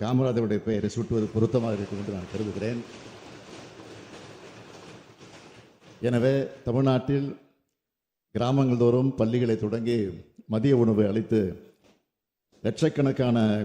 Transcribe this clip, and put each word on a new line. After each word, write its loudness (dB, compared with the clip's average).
காமராஜருடைய 2
பெயரை 0
சூட்டுவது -2
பொருத்தமாக 0
இருக்கும் -8
என்று -6
நான் -10
கருதுகிறேன். -4
எனவே 2
தமிழ்நாட்டில் 2
கிராமங்கள் 2
தோறும் 4
பள்ளிகளை 2
தொடங்கி -2
மதிய 2
உணவை 4
அளித்து 0
லட்சக்கணக்கான 0